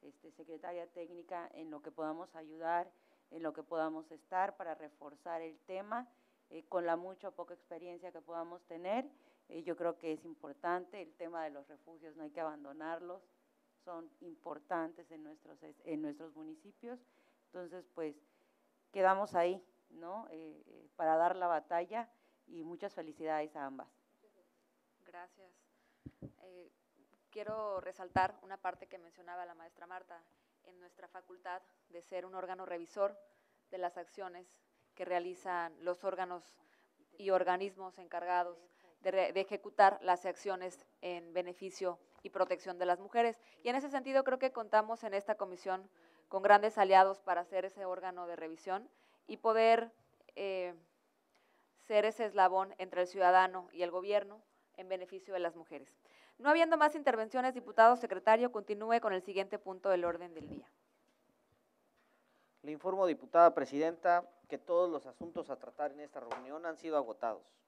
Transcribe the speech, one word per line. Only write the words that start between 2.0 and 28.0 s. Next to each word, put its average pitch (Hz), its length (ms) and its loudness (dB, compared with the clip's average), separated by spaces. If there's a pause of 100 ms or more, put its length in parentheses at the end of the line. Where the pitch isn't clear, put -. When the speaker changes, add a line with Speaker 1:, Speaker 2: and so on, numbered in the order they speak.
Speaker 1:
ayudar, 165 560 -4 (400)
en 165 100 -14
lo 156 120 -4
que 156 100 -14
podamos 160 480 -4
estar 185 440 -4
para 170 200 -8
reforzar 156 680 -12
el 160 200 -14
tema, 208 460 -8 (440)
eh, 160 180 -16
con 175 160 -2
la 165 100 0
mucha 185 340 -10
o - 20 -18
poca 175 240 -14
experiencia 175 560 -16
que 165 100 -18
podamos 170 440 -12
tener. 196 440 -6 (400)
Eh, 165 140 -14
yo 170 120 -6
creo 170 220 -4
que 165 140 -8
es 156 140 -8
importante 175 760 -8
el 156 140 -18
tema 165 280 -10
de 156 60 -8
los 143 180 -18
refugios, 156 480 -20
no 160 80 -16
hay 151 60 -12
que 156 120 -10
abandonarlos, 160 840 -10 (600)
son 165 360 -16
importantes 165 920 -10
en 156 120 -18
nuestros, 151 360 -20 (260)
en 156 160 -4
nuestros 151 340 -10
municipios. 202 640 -16 (460)
Entonces, 180 500 -14
pues, 156 180 -6 (760)
quedamos 196 420 4
ahí, 180 300 2 (260)
¿no? 175 400 -14
Eh, 160 380 -18
eh, - 300 -20
para 160 180 4
dar 175 220 4
la 180 100 0
batalla 175 600 -2 (360)
y 165 200 -14
muchas 175 280 -10
felicidades 156 640 -6
a 143 100 -8
ambas. 135 220 -12 (1160)
Speaker 2:
Gracias. 180 440 -20 (920)
Eh, 180 260 -20 (600)
quiero 214 500 -6
resaltar 185 640 -2